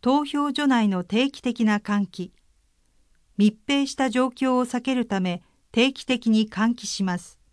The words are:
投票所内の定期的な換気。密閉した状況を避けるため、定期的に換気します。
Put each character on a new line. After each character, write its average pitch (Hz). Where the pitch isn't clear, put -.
投 277
票 285
所 294
内 240
の 185
定 247
期 -
的 240
な 214
換 202
気。 -
密 208
閉 277
し -
た 262
状 254
況 254
を 254
避 247
け 262
る 247
た 196
め、 180
定 254
期 -
的 247
に 220
換 220
気 208
し -
ま 185
す。 -